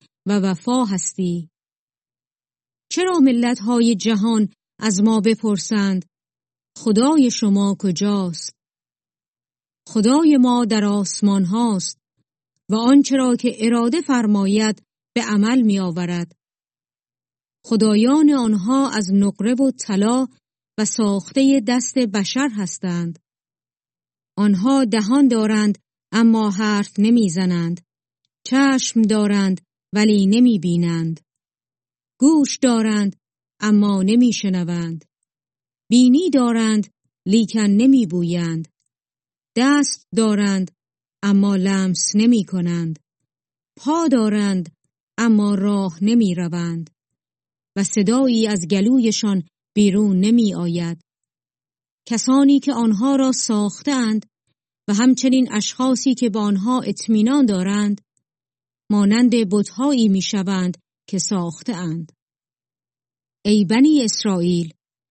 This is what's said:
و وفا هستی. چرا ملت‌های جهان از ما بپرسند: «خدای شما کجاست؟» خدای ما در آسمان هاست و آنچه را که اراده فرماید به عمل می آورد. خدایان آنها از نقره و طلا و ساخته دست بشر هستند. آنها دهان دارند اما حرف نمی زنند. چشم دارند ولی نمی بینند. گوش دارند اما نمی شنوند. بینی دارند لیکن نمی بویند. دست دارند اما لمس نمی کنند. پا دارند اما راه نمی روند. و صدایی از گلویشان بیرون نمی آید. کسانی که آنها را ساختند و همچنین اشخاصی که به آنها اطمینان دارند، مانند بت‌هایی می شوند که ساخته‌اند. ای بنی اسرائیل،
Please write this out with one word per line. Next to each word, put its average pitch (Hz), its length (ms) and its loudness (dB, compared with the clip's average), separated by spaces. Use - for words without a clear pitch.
و 202 120 0
وفا 226 460 -2
هستی. 175 640 -6
چرا 359 280 -2
ملت‌های 240 760 0
جهان 214 540 0
از 208 220 -2
ما 220 180 2
بپرسند: 202 840 -2
«خدای 247 540 2
شما 202 480 0
کجاست؟» 196 720 -4
خدای 277 500 2
ما 247 280 2
در 214 200 0
آسمان 202 600 0
هاست 208 520 -4
و 196 60 -2
آنچه 262 400 4
را 254 200 0
که 240 240 -4
اراده 233 420 0
فرماید 214 840 0
به 233 60 -2
عمل 226 400 0
می 202 180 2
آورد. 175 560 -6
خدایان 226 680 2
آنها 240 580 0
از 196 220 -4
نقره 202 400 0
و 262 180 0
طلا 240 560 -2
و 214 60 -2
ساخته 233 840 0
دست 247 300 -4
بشر 233 520 -2
هستند. 175 720 -8
آنها 208 480 2
دهان 226 420 2
دارند 214 500 0
اما 220 400 2
حرف 208 480 -2
نمی 220 300 2
زنند. 175 520 -4
چشم 262 560 0
دارند 202 600 0
ولی 208 300 2
نمی 226 340 4
بینند. 165 600 -2
گوش 285 380 2
دارند 220 580 0
اما 202 420 2
نمی 233 300 2
شنوند. 170 720 -6
بینی 254 400 4
دارند 226 580 0
لیکن 214 340 0
نمی 220 460 4
بویند. 170 600 -4
دست 277 580 0
دارند 202 560 0
اما 202 320 2
لمس 190 600 -2
نمی 220 300 2
کنند. 170 540 -6
پا 330 300 -2
دارند 208 680 -2
اما 208 380 2
راه 196 480 -2
نمی 214 320 2
روند. 170 540 -6
و 196 60 0
صدایی 220 640 0
از 180 240 -4
گلویشان 208 720 0
بیرون 202 440 2
نمی 214 340 2
آید. 170 480 -6
کسانی 269 520 2
که 277 140 -2
آنها 233 420 0
را 262 160 2
ساختند 220 920 -4
و 208 60 -2
همچنین 254 580 2
اشخاصی 254 640 -2
که 247 140 -2
به 208 100 -4
آنها 208 420 -2
اطمینان 226 640 0
دارند، 202 560 -2
مانند 208 440 2
بت‌هایی 226 760 0
می 190 120 0
شوند 185 560 -4
که 190 100 -6
ساخته‌اند. 170 920 -6
ای 208 200 2
بنی 269 380 4
اسرائیل، 175 720 -2